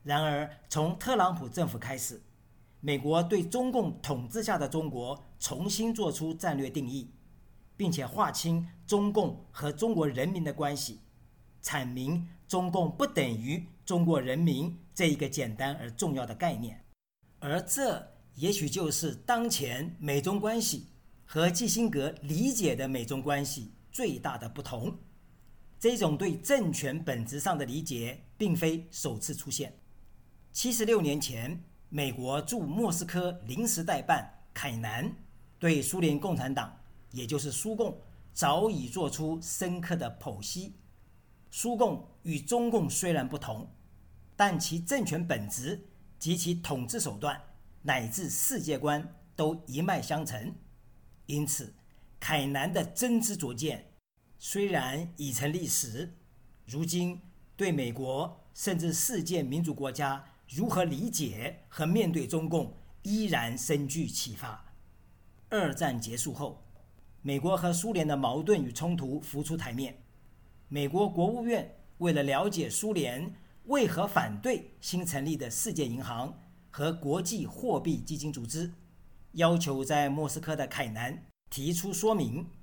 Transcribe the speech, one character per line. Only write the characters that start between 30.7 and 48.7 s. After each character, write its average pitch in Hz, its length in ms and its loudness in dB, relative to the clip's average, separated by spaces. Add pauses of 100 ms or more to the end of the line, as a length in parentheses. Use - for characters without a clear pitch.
十 226 100 2
六 220 160 6
年 147 220 2
前， 127 420 -4 (260)
美 143 220 0
国 131 300 -2
驻 208 220 -4
莫 185 280 0
斯 170 140 0
科 180 400 -2
临 135 200 -4
时 165 180 0
代 160 180 0
办 151 260 2 (240)
凯 131 240 -4
南 113 400 -4 (440)
对 165 200 6
苏 180 220 0
联 147 180 4
共 180 160 0
产 131 180 -2
党， 120 220 -4 (360)
也 123 140 -8
就 143 120 -2
是 143 140 -2
苏 214 240 -4
共， 202 200 0 (380)
早 160 340 4
已 135 220 0
做 147 180 0
出 156 320 -2
深 175 400 -2
刻 170 160 -2
的 120 240 -4
剖 104 220 -8
析。 190 320 -8 (800)
苏 240 260 -2
共 214 260 2 (200)
与 156 160 -2
中 240 320 2
共 208 180 4
虽 175 240 2
然 131 160 2
不 147 80 -4
同， 110 320 -6 (640)
但 190 240 4
其 170 200 -2
政 226 260 0
权 175 200 -2
本 113 220 -2
质 127 400 -4 (300)
及 170 180 0
其 175 200 0
统 135 320 -2
治 226 120 -4
手 117 160 -2
段 139 240 -4 (440)
乃 127 240 2
至 156 200 -4
世 - 320 0
界 143 180 -2